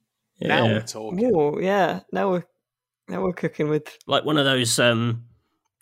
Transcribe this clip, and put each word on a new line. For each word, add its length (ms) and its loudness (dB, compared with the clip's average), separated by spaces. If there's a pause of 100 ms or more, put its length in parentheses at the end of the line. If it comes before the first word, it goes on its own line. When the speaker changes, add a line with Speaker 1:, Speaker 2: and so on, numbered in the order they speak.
(400)
Speaker 1:
Now 260 2
Speaker 2:
Yeah. 60 4
Speaker 1:
we're 100 0
talking. 520 -2
Speaker 3:
Oh, 260 2
yeah. 400 0 (120)
Now 180 -2
we're, 140 -2 (640)
now 140 -6
we're 100 -2
cooking 360 -4
with 280 -4 (100)
Speaker 2:
Like 180 0
one 140 2
of 60 2
those, 340 0
um, 460 2 (580)